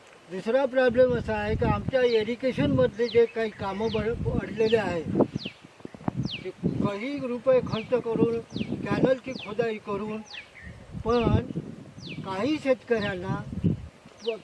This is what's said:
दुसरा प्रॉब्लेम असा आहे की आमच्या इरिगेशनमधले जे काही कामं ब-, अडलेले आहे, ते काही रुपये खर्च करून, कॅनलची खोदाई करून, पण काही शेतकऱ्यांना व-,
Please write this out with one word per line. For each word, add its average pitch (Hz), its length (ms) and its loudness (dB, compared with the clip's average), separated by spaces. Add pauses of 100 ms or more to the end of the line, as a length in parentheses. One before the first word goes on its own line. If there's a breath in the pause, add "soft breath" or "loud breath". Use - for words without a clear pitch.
(300)
दुसरा 226 340 0
प्रॉब्लेम 254 500 4
असा 220 200 -2
आहे 208 200 -2
की 233 100 0
आमच्या 214 380 2 (180)
इरिगेशनमधले 240 880 0
जे 233 160 6 (100)
काही 226 160 -2
कामं 202 420 -4
ब-, 214 500 -2
अडलेले 214 340 2
आहे, 175 260 0 (1400)
ते 185 60 -8 (140)
काही 208 600 -2
रुपये 247 400 4
खर्च 226 360 -2
करून, 226 360 2 (460)
कॅनलची 262 480 2 (120)
खोदाई 214 420 -4
करून, 214 340 -6 (840)
पण 226 360 4 (840)
काही 202 380 -2
शेतकऱ्यांना 202 760 0 (880)
व-, 226 180 -4